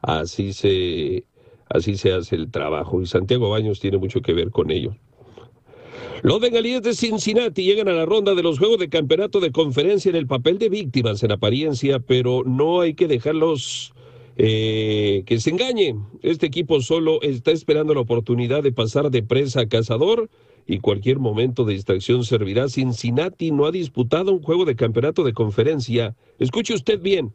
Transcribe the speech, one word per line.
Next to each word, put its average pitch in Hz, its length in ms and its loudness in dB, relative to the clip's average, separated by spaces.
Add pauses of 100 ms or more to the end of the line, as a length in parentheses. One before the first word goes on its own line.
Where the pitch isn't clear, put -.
así 85 540 -4
se, 90 680 -2 (440)
así 98 300 -2
se 95 160 2
hace 90 220 -4
el 78 140 -4
trabajo, 78 520 -4
y 92 40 -4
Santiago 101 440 0
Baños 107 300 -2
tiene 98 180 0
mucho 92 240 -2
que 87 100 0
ver 85 180 0
con 82 200 0
ello. 78 260 -4 (1300)
Los - 160 2
bengalíes 233 440 0
de 233 100 0
Cincinnati 214 720 -2
llegan 202 240 2
a 185 40 2
la 165 120 2
ronda 202 300 2
de 180 80 2
los 165 160 2
juegos 214 200 4
de 175 120 -4
campeonato 175 500 2
de 160 120 0
conferencia 160 580 2
en 170 60 0
el 147 100 0
papel 139 320 0
de 226 100 2
víctimas 127 540 -2
en 107 100 2
apariencia, 135 680 0
pero 123 460 2
no 151 380 2
hay 165 100 2
que 165 160 0
dejarlos, 151 840 -2 (420)
eh, 107 880 2
que 117 160 0
se - 80 0
engañen. 180 560 0 (160)
Este 165 240 0
equipo 156 380 0
solo 160 400 2
está 139 300 0
esperando 156 420 2
la 135 80 0
oportunidad 120 600 0
de 139 80 4
pasar 127 400 0
de 123 120 0
presa 135 400 0
a 107 60 -2
cazador 139 600 0 (380)
y 95 140 -4
cualquier 104 400 0
momento 120 440 0
de 104 80 0
distracción 98 500 0
servirá. 110 460 0
Cincinnati 131 840 -2
no 147 140 2
ha 151 60 0
disputado 165 600 0
un 180 120 2
juego 170 240 2
de 131 100 0
campeonato 127 480 0
de 123 80 0
conferencia. 113 840 0 (240)
Escuche 220 360 -2
usted 202 260 -2
bien 170 340 0